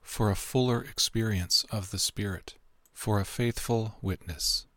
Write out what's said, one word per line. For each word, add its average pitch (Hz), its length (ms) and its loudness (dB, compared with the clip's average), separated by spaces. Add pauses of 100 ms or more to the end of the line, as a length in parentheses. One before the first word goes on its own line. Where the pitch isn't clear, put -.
For - 260 0
a 98 60 2
fuller 123 480 2
experience - 880 0
of 101 180 -4
the 98 80 -6
Spirit. - 640 -4 (340)
For 104 260 2
a 98 60 0
faithful 117 760 0
witness. - 720 -2